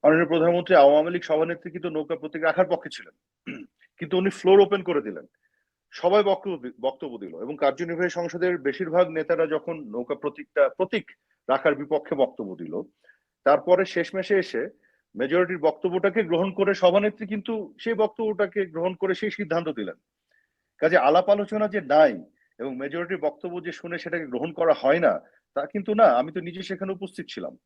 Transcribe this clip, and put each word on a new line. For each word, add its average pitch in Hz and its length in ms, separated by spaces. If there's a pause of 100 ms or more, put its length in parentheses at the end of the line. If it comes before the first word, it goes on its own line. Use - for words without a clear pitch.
মাননীয় 160 220
প্রধানমন্ত্রী 175 480
আওয়ামী 151 360
লীগ 175 120
সভানেত্রী 165 480
কিন্তু 165 200
নৌকা 156 260
প্রতীক 156 260
রাখার 165 240
পক্ষে 170 260
ছিলেন, - 220 (840)
কিন্তু 165 200
উনি 190 120
ফ্লোর 196 300
ওপেন 196 220
করে 170 200
দিলেন, 98 220 (640)
সবাই 202 320
বক্তব্য 185 460
দি-, - 120
বক্তব্য 127 380
দিল 85 220
এবং 135 160
কার্যনির্বাহী 165 520
সংসদের 170 500
বেশিরভাগ 160 500
নেতারা 160 380
যখন 156 340
নৌকা 120 340
প্রতীকটা, 147 540
প্রতীক 185 420 (380)
রাখার 135 260
বিপক্ষে 147 400
বক্তব্য 123 420
দিল, 85 260 (600)
তারপরে 180 400
শেষমেশে 185 540
এসে 156 300 (480)
মেজরিটির 170 420
বক্তব্যটাকে 180 640
গ্রহণ 175 300
করে 196 220
সভানেত্রী 202 520
কিন্তু 214 540
সেই 233 140
বক্তব্যটাকে 208 720
গ্রহণ 170 280
করে 190 200
সেই 208 160
সিদ্ধান্ত 170 380
দিলেন। 101 260 (840)
কাজে 160 180
আলাপ 160 320
আলোচনা 208 400
যে 196 120
নাই 139 440 (340)
এবং 135 180
মেজরিটির 165 420
বক্তব্য 180 460
যে 170 80
শুনে 170 260
সেটাকে 165 280
গ্রহণ 131 260
করা 165 200
হয় 143 280
না, 127 200 (340)
তা 139 120
কিন্তু 208 280
না। 220 100
আমি 143 280
তো 180 80
নিজে 175 220
সেখানে 190 300
উপস্থিত 185 360
ছিলাম। - 360